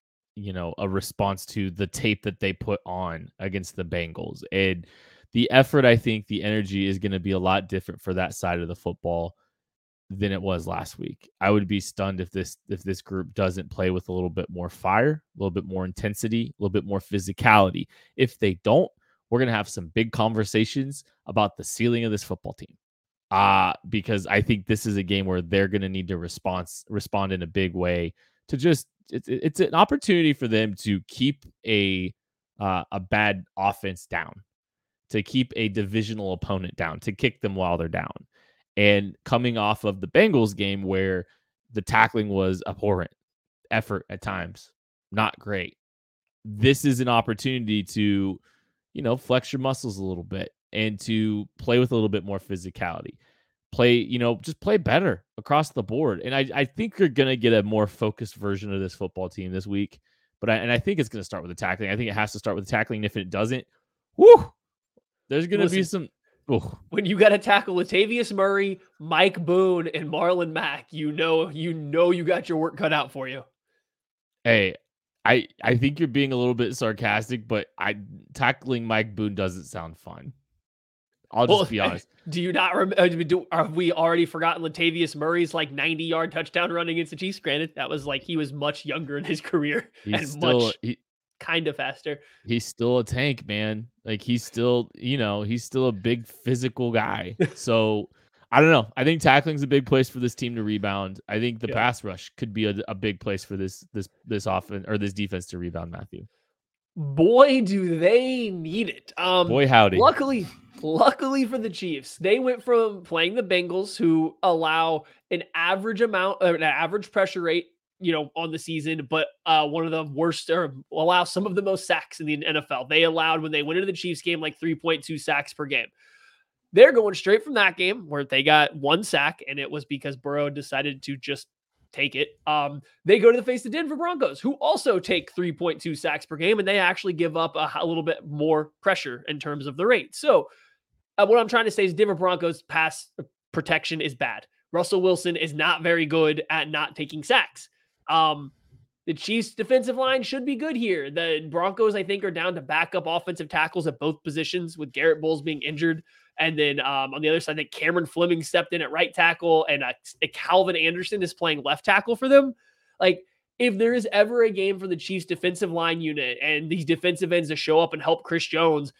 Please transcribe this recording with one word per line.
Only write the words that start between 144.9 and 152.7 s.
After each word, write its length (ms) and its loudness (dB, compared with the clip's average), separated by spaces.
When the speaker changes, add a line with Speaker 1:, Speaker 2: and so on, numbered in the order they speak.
Speaker 2:
Wilson 340 2
is 180 -4
not 300 0
very 220 2
good 440 2
at 200 -2
not 260 -4
taking 260 -10
sacks. 460 0
Um, 440 0
the 60 -2
Chiefs 420 -4
defensive 420 0
line 260 0
should 220 -6
be 100 -2
good 220 -4
here. 340 -2
The 400 -2
Broncos, 440 0
I 80 -2
think, 200 -4
are 80 -2
down 240 -2
to 60 -8
backup 460 -2